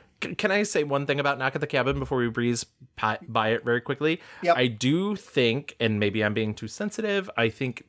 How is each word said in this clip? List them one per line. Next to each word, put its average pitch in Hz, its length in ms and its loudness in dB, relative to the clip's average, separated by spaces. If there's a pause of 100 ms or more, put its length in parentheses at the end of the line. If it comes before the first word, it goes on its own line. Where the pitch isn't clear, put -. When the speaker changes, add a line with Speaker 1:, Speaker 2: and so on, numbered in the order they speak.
(220)
Speaker 1:
c-, 170 120 -6
can 214 160 0
I 202 120 2
say 170 220 0
one 139 220 0
thing 139 140 0
about 143 180 0
Knock 131 160 -2
at 147 60 -2
the 147 60 -2
Cabin 139 320 0
before 139 200 -2
we 120 100 2
breeze 120 360 0 (320)
pi-, - 300 -2
by 110 240 0
it 113 140 0
very 120 160 2
quickly? 151 400 -2 (220)
Speaker 2:
Yep. 170 140 6
Speaker 1:
I 127 120 4
do 160 480 0
think, 127 640 0
and 110 180 0
maybe 104 260 0
I'm 104 100 0
being 107 200 -2
too 110 140 -10
sensitive, 202 680 -4
I 117 120 2
think, 131 400 -6